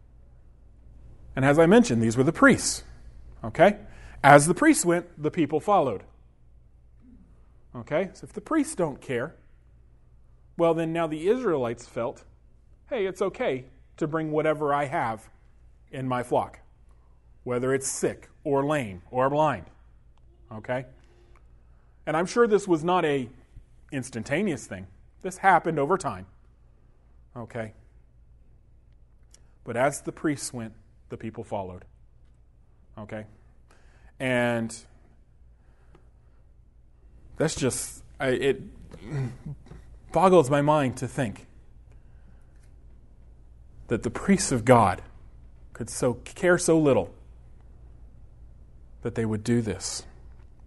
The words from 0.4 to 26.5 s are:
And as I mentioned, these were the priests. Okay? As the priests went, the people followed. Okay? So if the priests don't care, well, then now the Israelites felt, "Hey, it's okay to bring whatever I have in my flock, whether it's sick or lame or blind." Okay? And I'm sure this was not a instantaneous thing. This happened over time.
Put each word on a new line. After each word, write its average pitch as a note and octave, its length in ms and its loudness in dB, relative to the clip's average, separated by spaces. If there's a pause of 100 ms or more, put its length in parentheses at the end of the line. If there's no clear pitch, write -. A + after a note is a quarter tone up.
And C3+ 100 -2
as C#3+ 140 4
I E3 80 8
mentioned, F3 360 6
these A2+ 140 2
were B2+ 80 4
the D#3+ 80 0
priests. - 520 4 (580)
Okay? E3+ 360 4 (440)
As D3 240 10
the F3 80 2
priests D4 300 4
went, F3 220 2 (140)
the D3 100 -2
people D3+ 280 -2
followed. C#3 460 0 (1700)
Okay? D#3 380 -4
So - 120 -20
if - 80 -18
the - 80 -12
priests D4 340 -2
don't D3+ 260 -4
care, B2+ 340 -6 (1200)
well, E3 180 4
then E3 180 -4
now E3+ 140 -2
the D#3 220 -6
Israelites D#3+ 580 -2
felt, - 380 -8 (640)
"Hey, G#3 180 -4
it's F#3 160 -6
okay F3+ 440 -4 (300)
to D#3+ 100 -4
bring D#3 240 -4
whatever D3+ 440 0
I D3 120 0
have B2+ 440 -6 (600)
in C3 160 -10
my B2 160 -4
flock, A#2 380 -4 (840)
whether B2 280 -2
it's C3+ 160 -2
sick - 400 -6 (160)
or C#3 200 0
lame B2 460 -4
or B2+ 200 0
blind." C#3+ 360 0 (840)
Okay? B2+ 340 -6 (1200)
And D3+ 120 -2
I'm F3+ 100 0
sure A#3+ 200 2
this G3+ 220 2
was E3 160 0
not F3 200 2
a C#3 260 -2 (640)
instantaneous C#3 760 -4
thing. F#2 200 -14 (360)
This F#3 160 -10
happened E3+ 400 4
over C#3+ 180 2
time. G2 300 -6 (1080)